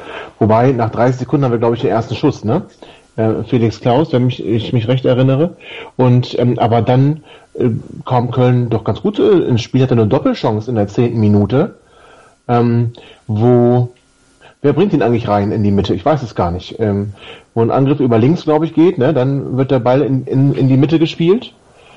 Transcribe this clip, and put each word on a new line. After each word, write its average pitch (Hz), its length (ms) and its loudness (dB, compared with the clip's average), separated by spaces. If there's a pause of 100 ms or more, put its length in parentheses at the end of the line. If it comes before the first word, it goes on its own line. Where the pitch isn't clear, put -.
(380)
Wobei, 113 340 4
nach 117 180 -2
dreißig 127 300 -2
Sekunden 139 240 -2
haben 120 80 0
wir, 117 60 0
glaub 117 160 0
ich, 117 60 -6
den 113 100 -2
ersten 113 240 -2
Schuss, - 300 -2
ne? 135 180 0 (540)
Äh, 110 320 -2
Felix 113 320 0
Klaus, 135 320 0
wenn 127 140 2
mich, - 180 -4
ich 110 280 -4
mich 113 160 -2
recht 127 160 -2
erinnere. 131 520 0 (400)
Und, 123 420 2
ähm, 123 200 0
aber 113 240 2
dann, 135 400 2 (320)
äh, 120 160 0 (360)
kam 123 240 -2
Köln 123 400 0
doch 113 140 -2
ganz - 180 -4
gut, 208 160 -2
äh, 202 220 4
ins 113 220 0
Spiel, 131 200 0
hatte 127 100 0
eine 113 140 2
Doppelchance 123 640 -2
in 117 60 -4
der 104 120 0
zehnten 117 320 -2
Minute, 104 560 2 (680)
ähm, 120 460 0 (340)
wo, 120 640 2 (720)
wer 143 100 2
bringt 196 200 0
ihn 139 100 0
eigentlich 113 260 0
rein 104 240 0
in 104 100 -2
die 101 80 2
Mitte? 101 240 0
Ich 92 100 -6
weiß 143 180 0
es 113 120 -12
gar 90 160 -2
nicht. - 300 -10
Ähm, 101 320 -2 (420)
wo 113 80 2
ein 113 100 2
Angriff 139 260 2
über 120 200 2
links, 151 260 2
glaub 156 180 2
ich, 160 120 -4
geht, 175 240 2
ne? 135 140 2
Dann 131 440 -2
wird 131 160 0
der 127 80 2
Ball 123 220 2
in, 131 220 -2
in, 135 300 0
in 131 140 0
die 135 80 2
Mitte 156 240 2
gespielt 170 520 0 (440)